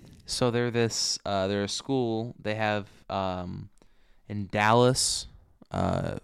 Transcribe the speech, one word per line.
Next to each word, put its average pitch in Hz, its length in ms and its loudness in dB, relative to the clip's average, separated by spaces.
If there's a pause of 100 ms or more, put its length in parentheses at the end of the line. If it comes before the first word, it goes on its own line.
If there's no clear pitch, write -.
(260)
So - 260 0
they're 120 180 0
this. 113 540 0
Uh, 98 240 0
they're 101 160 0
a 98 40 -4
school. 120 720 -2
They 107 160 -6
have, 107 320 -2 (220)
um, 95 640 -4 (580)
in 101 240 -6
Dallas, 120 760 4 (460)
uh, 90 520 -2